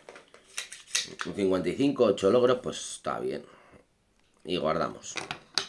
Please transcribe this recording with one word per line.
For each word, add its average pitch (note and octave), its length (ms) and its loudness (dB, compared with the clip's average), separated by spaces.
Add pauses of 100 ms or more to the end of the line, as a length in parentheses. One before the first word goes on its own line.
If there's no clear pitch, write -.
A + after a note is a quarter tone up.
(1300)
Un E2+ 80 -6
cincuenta F#2 360 2
y F2 60 -2
cinco, C#3 300 2
ocho G2 240 4
logros, B2 320 6
pues - 340 -8
está B1+ 260 -6
bien. C2 240 -6 (960)
Y F2 140 -2
guardamos. D#2 560 -2 (560)